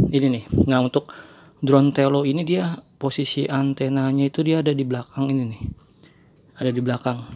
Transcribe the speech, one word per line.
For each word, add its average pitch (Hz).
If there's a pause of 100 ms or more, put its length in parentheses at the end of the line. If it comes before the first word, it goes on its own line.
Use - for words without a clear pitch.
ini 139
nih. 113 (200)
Nah, 131
untuk 127 (480)
drone 139
Tello 139
ini 143
dia 175 (240)
posisi 139
antenanya 135
itu 139
dia 160
ada 147
di 139
belakang 127
ini 135 (100)
nih. 107 (920)
Ada 127
di 123
belakang. 123 (180)